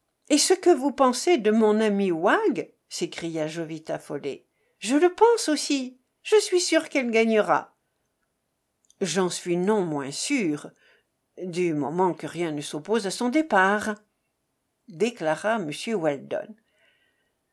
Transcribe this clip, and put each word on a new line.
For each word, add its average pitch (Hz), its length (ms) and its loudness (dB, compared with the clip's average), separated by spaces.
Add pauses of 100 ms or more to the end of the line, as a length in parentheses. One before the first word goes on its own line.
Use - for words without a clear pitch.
(300)
Et 294 80 4
ce - 160 2
que 359 160 2
vous 277 240 2
pensez 269 440 2
de 214 140 2
mon 220 300 4
ami 202 280 0
Wag ? » 208 640 0 (180)
s'écria 160 580 -6
Jovita 156 520 -8
Follet. « 143 480 -10 (320)
Je 220 160 -2
le 349 180 4
pense 453 360 4
aussi. 269 500 -4 (240)
Je 427 160 4
suis 370 220 0
sûre 320 260 0
qu'elle 247 240 -2
gagnera. » « 214 640 2 (1300)
J'en 180 280 0
suis 175 280 -4
non 202 240 2
moins 143 300 -4
sûre, 170 600 -4 (720)
du 175 300 -2
moment 156 400 0
que 156 120 -14
rien 160 280 -6
ne 147 80 -6
s'oppose 196 460 -4
à 185 40 -4
son 240 160 -4
départ, » 214 680 2 (920)
déclara 190 720 -2
monsieur 175 380 -6
Weldon. « 143 580 -4 (960)